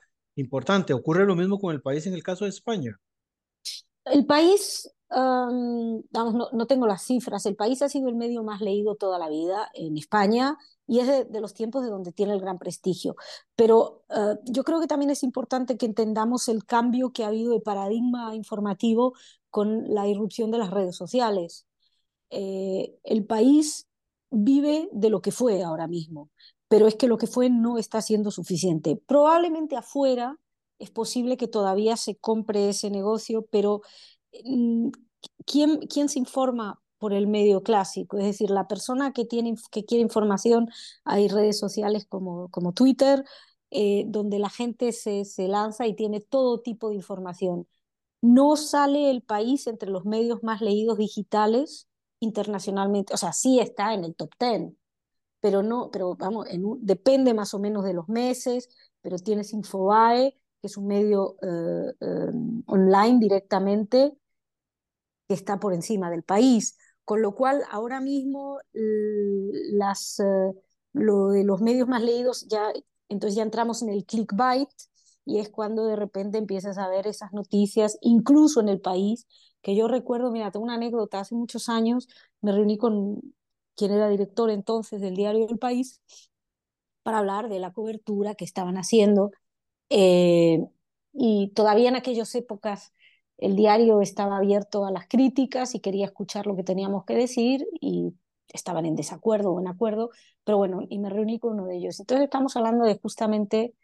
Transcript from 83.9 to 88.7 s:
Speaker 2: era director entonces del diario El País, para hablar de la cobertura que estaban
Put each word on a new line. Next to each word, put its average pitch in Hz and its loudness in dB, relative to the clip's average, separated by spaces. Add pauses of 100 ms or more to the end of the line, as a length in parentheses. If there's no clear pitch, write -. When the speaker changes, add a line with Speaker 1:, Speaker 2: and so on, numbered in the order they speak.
Speaker 2:
era 208 2
director 202 0
entonces 214 -4
del 190 -6
diario 208 0
El 226 -4
País, 254 -4 (1040)
para 220 -2
hablar 202 -2
de 190 -6
la 180 -8
cobertura 214 -6
que 185 -10
estaban 180 -6